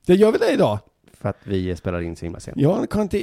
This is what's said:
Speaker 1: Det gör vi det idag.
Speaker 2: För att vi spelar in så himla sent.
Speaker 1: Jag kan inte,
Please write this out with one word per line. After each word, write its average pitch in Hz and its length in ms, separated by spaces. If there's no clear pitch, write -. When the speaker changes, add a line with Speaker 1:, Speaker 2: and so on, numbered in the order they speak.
Speaker 1:
Det 180 80
gör 214 180
vi 392 60
det 427 140
idag. 120 260
Speaker 2:
För 104 60
att 98 160
vi 92 320
spelar 87 240
in 85 160
så - 80
himla 85 160
sent. - 200
Speaker 1:
Jag 151 300
kan 208 120
inte, 202 200